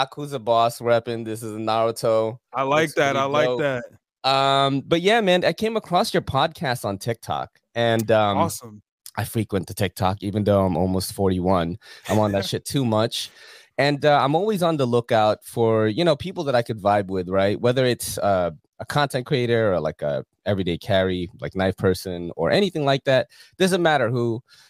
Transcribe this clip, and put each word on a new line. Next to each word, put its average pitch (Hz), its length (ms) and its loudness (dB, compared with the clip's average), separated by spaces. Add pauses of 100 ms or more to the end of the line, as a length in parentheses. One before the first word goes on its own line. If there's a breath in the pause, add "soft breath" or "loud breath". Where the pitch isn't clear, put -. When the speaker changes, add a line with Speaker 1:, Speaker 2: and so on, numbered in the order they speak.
Speaker 1:
Yakuza 143 380 -8
Boss 117 360 2
repping. 117 460 0
This 110 160 -6
is 110 160 -8
Naruto. 113 840 0 (140)
Speaker 2:
I 131 100 -2
like 143 260 2
Speaker 1:
Looks 139 60 -12
Speaker 2:
that. 143 180 2
Speaker 1:
pretty 139 60 0
Speaker 2:
I 139 60 0
like 139 220 0
Speaker 1:
dope. 123 140 -2
Speaker 2:
that. 131 220 -2 (460)
Speaker 1:
Um, 135 560 2
but 170 160 2
yeah, 214 200 4
man, 180 240 4
I 165 80 2
came 220 240 -4
across 202 360 0
your 175 80 0
podcast 139 640 -2
on 101 120 -4
TikTok. 85 600 -6 (140)
And, 113 380 2
um, 107 260 4
Speaker 2:
Awesome. 123 440 -4 (340)
Speaker 1:
I 104 80 -4
frequent 104 440 -4
the - 60 -14
TikTok, 95 480 -4
even 101 220 -4
though 98 220 4
I'm 90 120 0
almost 92 360 -2
forty-one. 92 640 0 (320 loud breath)
I'm 104 100 2
on 107 140 2
that 98 120 -2
Speaker 2:
<laughs> - 0 -
Speaker 1:
shit - 200 -6
too 139 200 -4
much. 110 460 -2 (460 loud breath)
And, 143 280 0
uh, 147 160 6
I'm 139 140 2
always 196 260 -2
on 165 160 0
the 135 80 0
lookout 113 600 2
for, 110 420 2
you 110 160 0
know, 165 120 4
people 180 280 -6
that 139 120 0
I 120 60 4
could 110 200 -8
vibe 101 260 2
with, 92 220 -4
right? 95 300 0
Whether 123 260 0
it's, - 340 -4
uh, 92 320 0 (280)
a - 60 -14
content 139 400 -2
creator 117 480 0
or, 85 60 0
like, 78 240 -4
a 71 200 -2 (220)
everyday 90 320 -2
carry, 92 520 0 (100)
like, - 160 -10
knife 95 220 0
person 90 580 -2
or 82 160 0
anything 175 340 0
like 139 200 0
that. 131 220 2 (300 loud breath)
Doesn't 185 240 2
matter 147 280 2
who. 120 320 -2 (280 soft breath)